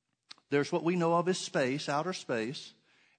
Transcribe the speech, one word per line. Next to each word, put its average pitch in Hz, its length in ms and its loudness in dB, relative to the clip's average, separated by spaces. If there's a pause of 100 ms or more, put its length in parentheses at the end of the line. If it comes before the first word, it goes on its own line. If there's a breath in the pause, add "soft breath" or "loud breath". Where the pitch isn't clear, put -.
(500)
There's 143 220 2
what 165 120 0
we 175 120 2
know 170 180 4
of 170 160 4
as 185 80 2
space, 139 500 0
outer 156 260 -2
space. 120 600 -6 (460 soft breath)